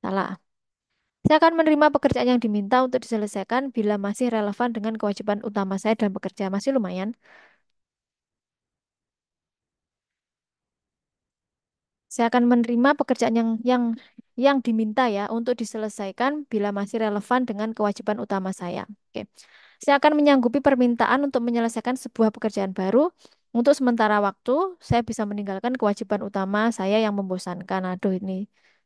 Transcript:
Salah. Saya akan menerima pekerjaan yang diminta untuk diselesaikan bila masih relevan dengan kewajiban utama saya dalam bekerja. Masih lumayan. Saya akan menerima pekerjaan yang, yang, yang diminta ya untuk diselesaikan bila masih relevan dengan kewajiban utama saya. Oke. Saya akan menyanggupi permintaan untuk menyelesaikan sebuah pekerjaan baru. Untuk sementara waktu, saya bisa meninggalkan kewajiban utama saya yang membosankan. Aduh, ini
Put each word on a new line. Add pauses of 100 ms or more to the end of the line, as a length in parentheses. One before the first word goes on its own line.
Salah. (880)
Saya
akan
menerima
pekerjaan
yang
diminta (100)
untuk
diselesaikan (140)
bila (120)
masih
relevan
dengan
kewajiban (100)
utama
saya
dalam
bekerja.
Masih
lumayan. (4000)
Saya
akan
menerima
pekerjaan
yang, (140)
yang, (540)
yang
diminta
ya
untuk
diselesaikan
bila
masih
relevan
dengan
kewajiban
utama
saya. (240)
Oke. (580)
Saya
akan
menyanggupi
permintaan
untuk
menyelesaikan
sebuah
pekerjaan
baru. (460)
Untuk
sementara
waktu,
saya
bisa
meninggalkan
kewajiban
utama
saya
yang
membosankan. (120)
Aduh,
ini (380)